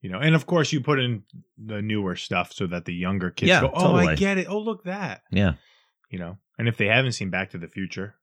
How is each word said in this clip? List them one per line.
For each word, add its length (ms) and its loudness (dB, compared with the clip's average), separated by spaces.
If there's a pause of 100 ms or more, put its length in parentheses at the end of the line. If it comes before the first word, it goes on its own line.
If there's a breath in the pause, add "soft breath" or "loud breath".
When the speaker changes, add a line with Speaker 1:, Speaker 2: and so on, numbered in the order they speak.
Speaker 1:
You 100 -10
know, 100 -6
and 140 4
of 120 2
course 260 2
you 80 0
put 180 2
in 240 -2 (400)
the 200 -8
newer 340 0
stuff 380 -2
so 140 -4
that 180 -6
the 80 -6
younger 360 -2
kids 200 0
Speaker 2:
Yeah, 100 6
Speaker 1:
go, 140 2
"Oh, 200 4
I 100 6
Speaker 2:
totally. 120 4
Speaker 1:
get 220 2
it. 100 -2
Oh, 100 -2
look 260 -6
that." 360 -6 (100)
Speaker 2:
Yeah. 240 2 (600 soft breath)
Speaker 1:
You 60 -8
know? 180 -10 (200)
And 100 0
if 100 -2
they 80 2
haven't 260 2
seen 180 -6
Back 200 -4
to 80 -10
the 100 -10
Future 540 -8